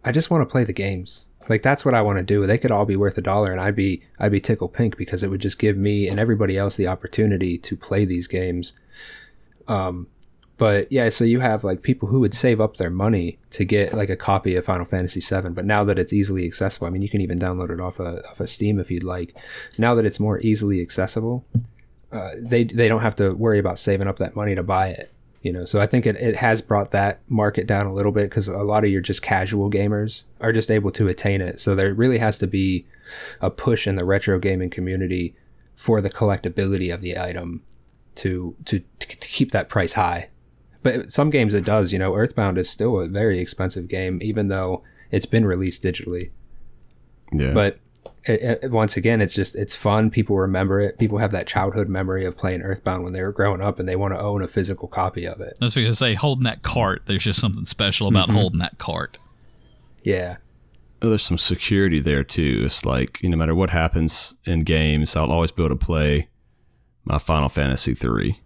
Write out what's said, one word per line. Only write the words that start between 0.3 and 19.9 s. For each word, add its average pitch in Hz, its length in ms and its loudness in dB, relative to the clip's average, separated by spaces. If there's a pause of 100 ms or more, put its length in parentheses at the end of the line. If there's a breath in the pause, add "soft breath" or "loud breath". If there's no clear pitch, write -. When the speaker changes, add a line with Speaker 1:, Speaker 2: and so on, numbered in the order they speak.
Speaker 1:
wanna 156 140 4
play 127 180 0
the 104 80 -2
games. 95 560 -6 (220)
Like, 110 140 2
that's 139 200 2
what 131 100 4
I 117 80 4
wanna 101 220 2
do. 98 240 2
They 101 100 4
could 127 140 0
all 104 140 4
be 98 100 0
worth 98 220 2
a 104 40 -4
dollar, 98 300 2
and 92 80 -4
I'd 101 160 0
be, 95 280 -2 (180 soft breath)
I'd 104 100 2
be 101 80 2
tickled - 340 -2
pink, 117 220 0
because 95 260 -4
it 98 80 -2
would 95 120 -4
just 101 180 -2
give 107 160 2
me 101 320 2
and 98 100 -2
everybody 104 400 2
else 98 200 -2
the 95 100 0
opportunity 92 720 0
to - 180 -8
play 101 300 0
these 90 220 -2
games. 90 520 -4 (880 loud breath)
Um, 92 400 -4 (500)
but 101 320 2
yeah, 123 200 4
so 117 160 2
you 120 160 4
have, 110 240 2
like, 92 160 -2
people - 260 0
who 127 140 4
would 104 120 2
save 117 280 4
up 107 160 0
their 90 120 -2
money 92 500 0 (100)
to - 160 -2
get, 101 280 2
like, 107 160 0
a 92 60 -2
copy 95 400 0
of 90 80 0
Final 90 220 -2
Fantasy 92 340 -2
seven, 92 340 -2
but 92 120 -6
now 104 180 4
that 98 160 2
it's 90 140 0
easily 95 320 0
accessible, 87 420 -2
I 85 40 -4
mean, 92 100 -2
you 98 80 -4
can 101 100 0
even 90 200 -2
download 90 320 -4
it 87 100 -6
off 90 180 -8
of, 87 260 -8
off - 140 -20
of 87 80 -4
Steam 104 320 2
if 90 100 -6
you'd 87 140 -4
like. 90 320 -8 (420 loud breath)
Now 120 180 4